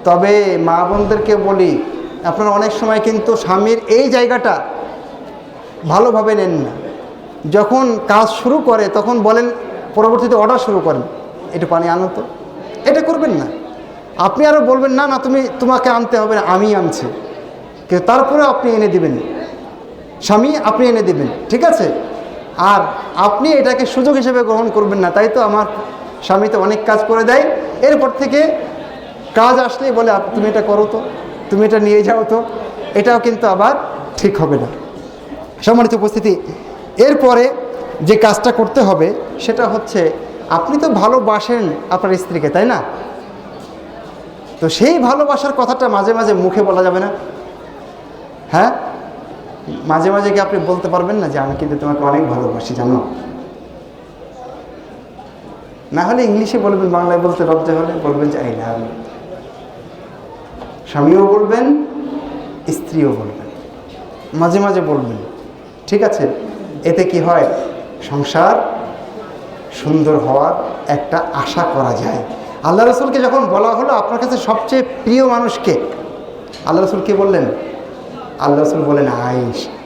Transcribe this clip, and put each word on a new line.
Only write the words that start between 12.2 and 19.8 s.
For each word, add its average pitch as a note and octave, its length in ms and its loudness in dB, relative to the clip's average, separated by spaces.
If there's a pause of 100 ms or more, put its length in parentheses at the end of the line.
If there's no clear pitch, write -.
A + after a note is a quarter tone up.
এটা D4 160 4
করবেন D#4 300 0
না। C#3+ 140 0 (720)
আপনি F3 280 2
আরও D4+ 160 6
বলবেন, C4 300 4
"না, C#4 160 2
না, C4+ 100 0
তুমি, C4 300 0 (120)
তোমাকে B3 300 2
আনতে A#3 280 2
হবে G#3+ 180 2
না, G#3 120 2
আমি G3+ 280 4
আনছি।" E3 320 -2 (840)
কিন্তু F3+ 160 2
তারপরে C4+ 380 4
আপনি B3+ 280 2
এনে G#3+ 160 4
দিবেন, E3 300 2 (1040)